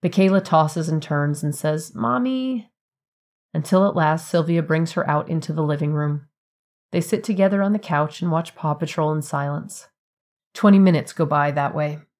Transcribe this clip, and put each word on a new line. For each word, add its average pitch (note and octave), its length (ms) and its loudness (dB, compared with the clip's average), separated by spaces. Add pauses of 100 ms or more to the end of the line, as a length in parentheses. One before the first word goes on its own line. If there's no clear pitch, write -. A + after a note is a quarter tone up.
Michaela F#3+ 400 2
tosses D#3+ 480 0
and D#3 120 0
turns D3 420 -2
and D3 120 -2
says, D#3 380 -4
Mommy, B3+ 760 -2 (840)
until F#3 340 2
at G3+ 80 0
last D#3+ 340 0
Sylvia E3 340 2
brings D#3+ 300 0
her - 160 -2
out D3 200 -2
into D#3+ 240 -4
the D#3 100 -2
living D3+ 300 -2
room. D3 340 -2 (640)
They F3 100 -2
sit G#3+ 220 -2
together G3 380 0
on G3+ 120 0
the G#3+ 60 0
couch D3+ 420 -4
and F3 100 -2
watch E3 240 -2
Paw D3+ 180 -4
Patrol D#3 400 -2
in D#3 80 -2
silence. C#3+ 680 -8 (680)
Twenty G3 260 6
minutes F3 340 4
go E3 120 0
by D3 260 0
that C#3+ 220 -2
way. D3+ 260 -4 (200)